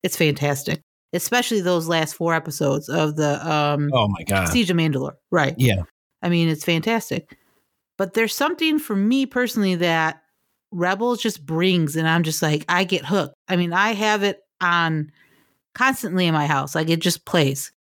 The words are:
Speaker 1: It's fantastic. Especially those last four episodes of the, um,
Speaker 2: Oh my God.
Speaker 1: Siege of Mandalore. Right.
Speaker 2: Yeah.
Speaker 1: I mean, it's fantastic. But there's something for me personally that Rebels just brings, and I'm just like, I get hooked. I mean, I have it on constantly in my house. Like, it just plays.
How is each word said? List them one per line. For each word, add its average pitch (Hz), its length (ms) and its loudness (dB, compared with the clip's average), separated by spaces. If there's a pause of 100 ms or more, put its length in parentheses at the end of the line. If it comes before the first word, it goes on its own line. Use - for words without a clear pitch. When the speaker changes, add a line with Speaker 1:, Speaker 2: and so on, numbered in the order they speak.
Speaker 1:
It's 190 120 -2
fantastic. 143 640 0 (360)
Especially 233 460 0
those 170 260 0
last 160 280 0
four 165 180 0
episodes 151 560 -2
of 151 260 0
the, 147 320 0
um, 147 460 0
Speaker 2:
Oh 143 140 4
my - 160 -4
God. 95 260 0
Speaker 1:
Siege 208 220 2
of 170 60 2
Mandalore. 139 360 0 (180)
Right. 151 260 2
Speaker 2:
Yeah. 110 260 2 (400)
Speaker 1:
I 175 60 -2
mean, 165 200 2
it's 156 160 -4
fantastic. 175 720 -2 (600)
But 190 180 -4
there's 226 200 0
something 311 440 0
for 226 160 -4
me 240 320 2
personally 214 480 0
that 165 460 0 (500)
Rebels 196 500 -2
just 175 240 -4
brings, 160 500 0
and 160 120 0
I'm 165 160 2
just 156 180 -2
like, 151 260 0
I 180 160 2
get 175 220 -2
hooked. 170 300 -2 (120)
I 185 100 -2
mean, 175 160 -2
I 208 200 2
have 214 300 0
it 202 160 -2 (200)
on 165 520 0 (640)
constantly 185 500 0
in 165 80 4
my 147 140 0
house. 143 280 0
Like, 160 140 0
it 165 100 2
just - 260 -2
plays. 139 560 0